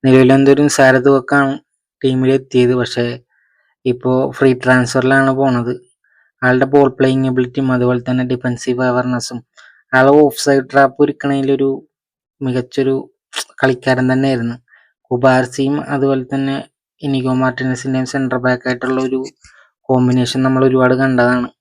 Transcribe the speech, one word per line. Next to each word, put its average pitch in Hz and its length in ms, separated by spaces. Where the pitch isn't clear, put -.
നിലവിൽ 131 280
എന്തൊരു 139 300
നിസ്സാര 135 340
തുകക്കാണ് 135 580
ടീമിൽ 131 300
എത്തിയത്. 127 420
പക്ഷേ 120 320
ഇപ്പോ 127 280
ഫ്രീ 131 220
ട്രാൻസ്ഫറിലാണ് 127 800
പോണത്. 127 440
ആളുടെ 127 240
ബോൾ 139 220
പ്ലേയിങ് 131 380
എബിലിറ്റിയും 131 460
അതുപോലെ 123 280
തന്നെ 127 240
ഡിഫൻസീവ് 123 580
അവയർനെസ്സും, 123 560
ആള് 131 240
ഓഫ് 147 240
സൈഡ് 139 280
ട്രാപ്പ് 135 320
ഒരുക്കണതിലൊരു 139 720
മികച്ചൊരു 131 560
കളിക്കാരൻ 127 500
തന്നെയായിരുന്നു. 131 480
കുബാർസിയും 131 720
അതുപോലെ 135 400
തന്നെ 135 320
ഇനിഗോ 131 320
മാർട്ടിനസിന്റെയും 131 720
സെന്റർ 131 320
ബാക്ക് 127 280
ആയിട്ടുള്ള 127 360
ഒരു 131 180
കോമ്പിനേഷൻ 127 540
നമ്മൾ 131 220
ഒരുപാട് 127 300
കണ്ടതാണ്. 123 540